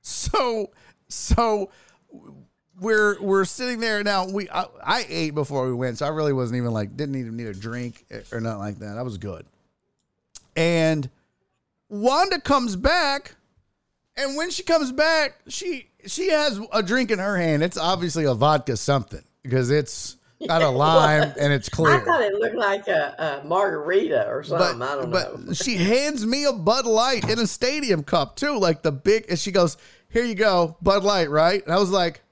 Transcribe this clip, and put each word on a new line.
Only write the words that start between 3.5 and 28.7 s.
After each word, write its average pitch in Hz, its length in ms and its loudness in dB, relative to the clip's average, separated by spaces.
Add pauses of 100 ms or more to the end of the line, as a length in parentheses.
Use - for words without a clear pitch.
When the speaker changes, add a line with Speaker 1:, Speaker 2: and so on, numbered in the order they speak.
Speaker 1:
there 220 240 -2
now. 196 240 0
We, 190 220 -6
I, 180 160 -4 (180)
I 214 260 -2
ate 156 260 -4
before 143 320 -2
we 127 60 -2
went, 120 260 -4
so 147 60 -2
I 143 40 -2
really 151 240 0
wasn't 123 240 -2
even, 120 140 -2
like, 107 260 -4
didn't 139 180 -6
even 117 220 -8
need 117 100 -10
a 107 60 -10
drink 117 500 -10 (280)
or 117 100 -6
nothing 113 180 -6
like 101 200 -8
that. 104 180 -12
I 120 60 -8
was 117 140 -8
good. 87 280 -12 (1120)
And 160 540 2 (800)
Wanda 285 500 2
comes 247 360 0
back, 277 600 0 (840)
and 277 200 -4
when 330 120 -2
she 359 140 -8
comes 311 280 2
back, 302 440 2 (120)
she, 330 420 -8 (160)
she 339 240 -4
has 294 300 2 (120)
a 220 100 2
drink 220 300 0
in 208 80 0
her 196 160 -2
hand. 160 280 2
It's 180 140 -2
obviously 170 480 0
a 135 80 2
vodka 131 440 2
something - 460 -2 (200)
because 127 280 0
it's - 440 -2 (320)
got 165 140 2
a 160 60 4
Speaker 2:
<laughs> - 20 2
It - 20 2
Speaker 1:
lime 151 580 6
Speaker 2:
was. - 80 -10
Speaker 1:
and 143 140 2
it's 139 220 0
Speaker 2:
I - 20 -8
Speaker 1:
clear. 147 300 4
Speaker 2:
thought 311 160 2
it 208 140 0
looked 220 200 -2
like 202 320 -2
a, 147 560 -2
a - 40 -16
margarita 170 800 0
or 120 120 -4
Speaker 1:
But, 156 80 -10
Speaker 2:
something. 170 340 0
I 135 140 -4
don't 135 160 -6
Speaker 1:
but - 280 -4
Speaker 2:
know. - 140 -12
Speaker 1:
she - 220 -2
hands 233 500 0
me 269 200 -2
a 277 80 2
Bud 220 320 0
Light 233 440 2
in 220 100 0
a 226 80 2
stadium 247 560 -2
cup 147 340 -2
too, 294 200 -2
like 175 260 2